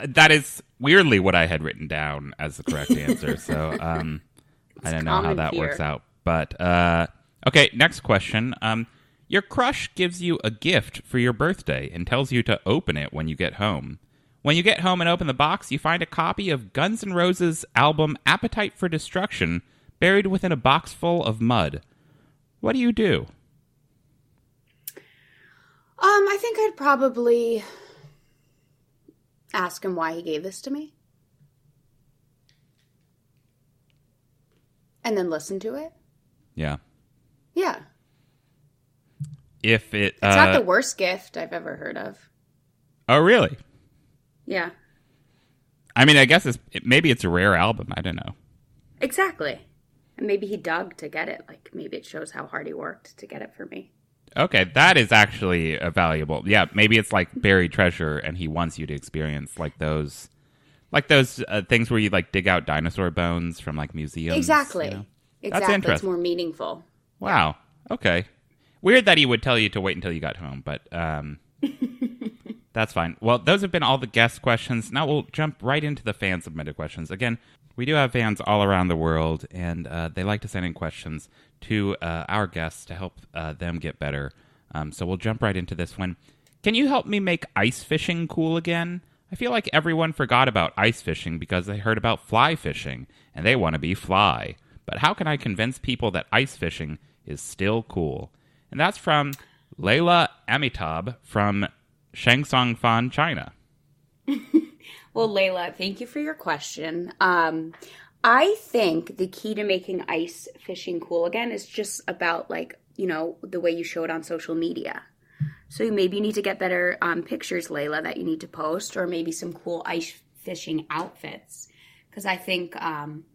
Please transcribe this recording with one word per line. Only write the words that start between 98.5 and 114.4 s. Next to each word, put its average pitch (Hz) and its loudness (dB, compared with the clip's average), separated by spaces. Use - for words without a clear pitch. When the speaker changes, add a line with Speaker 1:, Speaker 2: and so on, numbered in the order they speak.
Speaker 1:
And - -6
that's 175 0
from 147 -2
Layla 160 4
Amitabh 107 -4
from 101 0
Shangtsong 127 2
Fan, 120 2
China. 147 -4
Speaker 2:
<laughs> 277 -2
Well, 226 0
Layla, 185 0
thank 190 -6
you 240 -10
for 294 -8
your 302 -6
question. 160 -6
Um, 165 2
I 277 6
think 165 -2
the 185 -2
key 214 -10
to 208 -4
making 185 -4
ice 170 -6
fishing 185 -10
cool 170 -2
again 226 -4
is 202 -8
just - -8
about, 175 -4
like, 165 -10
you 196 -4
know, 165 -4
the 185 -8
way 170 0
you 170 -4
show 165 -8
it 165 -4
on 160 -8
social 165 -8